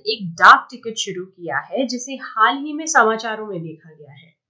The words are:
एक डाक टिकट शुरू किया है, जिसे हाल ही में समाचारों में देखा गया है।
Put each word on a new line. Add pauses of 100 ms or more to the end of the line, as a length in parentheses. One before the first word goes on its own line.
एक
डाक
टिकट
शुरू
किया
है,
जिसे
हाल
ही
में
समाचारों
में
देखा
गया
है।